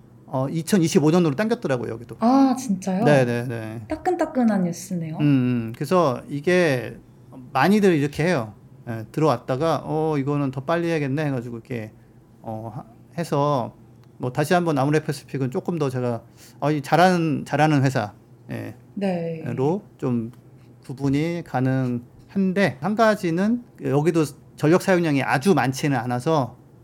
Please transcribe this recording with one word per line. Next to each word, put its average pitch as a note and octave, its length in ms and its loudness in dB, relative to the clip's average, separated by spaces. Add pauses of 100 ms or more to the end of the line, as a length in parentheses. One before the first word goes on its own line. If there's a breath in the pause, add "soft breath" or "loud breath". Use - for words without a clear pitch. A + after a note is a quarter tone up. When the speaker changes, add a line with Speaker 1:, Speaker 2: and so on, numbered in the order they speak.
(260)
Speaker 1:
어, C3 220 -4
이천이십오 E3 600 2
년으로 E3 260 2
당겼더라고요, E3 560 -4
여기도. A#2 280 -14
Speaker 2:
아, C4 360 4
진짜요? F#3+ 480 -2
Speaker 1:
네, C#3+ 220 6
네, A#2+ 200 -2
네. A2+ 420 -8
Speaker 2:
따끈따끈한 D#4 760 0
뉴스네요. E3 540 -6
Speaker 1:
음, - 20 -10
음. B2 560 2
그래서 D3 520 0
이게 C#3+ 680 0 (560)
많이들 F#3 420 6
이렇게 D3 300 0
해요. C3 300 0 (340)
예, A2+ 240 -8
들어왔다가, C#3+ 720 0
"어, D#3 340 -2
이거는 C#3+ 320 -2
더 C3 120 -8
빨리 E3+ 260 -2
해야겠네." D3+ 380 -2
해가지고 B2 320 -6
이렇게, A2+ 340 -10 (480 soft breath)
어, A2 340 -12
하-, C#3+ 100 -14 (340)
해서 C#3+ 560 0 (420)
뭐 B2+ 160 -6
다시 E3 220 0
한번 E3+ 240 2
아모레 D3 220 2
퍼시픽은 C#3 500 -6
조금 F3+ 280 -4
더 C#3+ 120 0
제가, B2 320 -4 (380 loud breath)
어, C#3+ 100 0
이 D3+ 100 -2
잘하는, E3 640 2
잘하는 D3+ 400 4
회사, B2+ 300 0 (360)
예, A2 240 -10 (200)
Speaker 2:
네. E3+ 480 -4 (120)
Speaker 1:
로 D3+ 280 0 (160)
좀 A#2+ 340 -2 (540)
구분이 C#3+ 580 -2
가능한데, C3 1400 -2
한 F#3+ 160 -2
가지는 G#3+ 640 2 (220)
여기도 D3+ 400 2 (320)
전력 E3 260 4
사용량이 E3+ 400 2
아주 C#3 320 2
많지는 C3+ 440 0
않아서, B2 580 -2 (260)